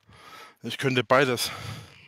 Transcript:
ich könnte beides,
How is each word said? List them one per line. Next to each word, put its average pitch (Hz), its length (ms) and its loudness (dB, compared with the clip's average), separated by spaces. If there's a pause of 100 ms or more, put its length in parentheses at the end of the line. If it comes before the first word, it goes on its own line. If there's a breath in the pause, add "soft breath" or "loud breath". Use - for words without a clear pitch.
(640 loud breath)
ich 117 140 -10
könnte 131 260 0
beides, 127 480 2 (560 loud breath)